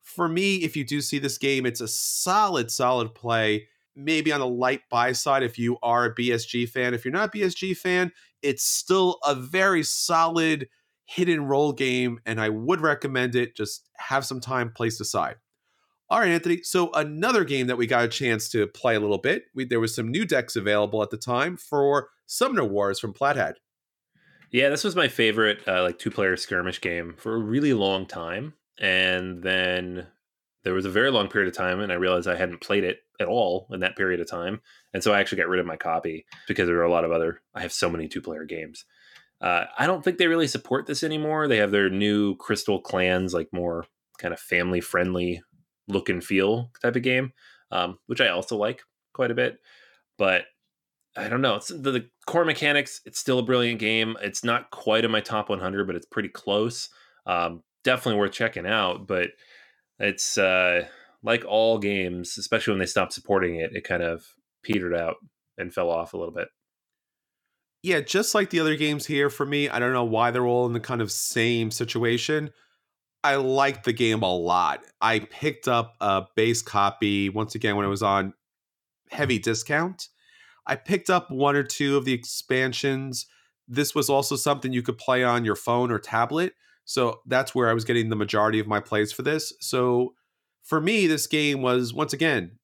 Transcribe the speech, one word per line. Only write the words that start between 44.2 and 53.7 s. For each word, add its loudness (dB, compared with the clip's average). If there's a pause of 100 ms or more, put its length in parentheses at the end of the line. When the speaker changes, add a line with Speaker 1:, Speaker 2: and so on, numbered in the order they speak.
Speaker 2:
of -10
family-friendly 0 (460)
look -2
and -2
feel 0 (100)
type 0
of 0
game, 0 (380)
um, -4
which -4
I 4
also -2
like -2 (320)
quite -2
a 0
bit. 0 (600)
But 2 (720)
I -8
don't -2
know. 2
It's -10
the, -4
the -4 (160)
core 2
mechanics, 0
it's -12
still 0
a 0
brilliant 0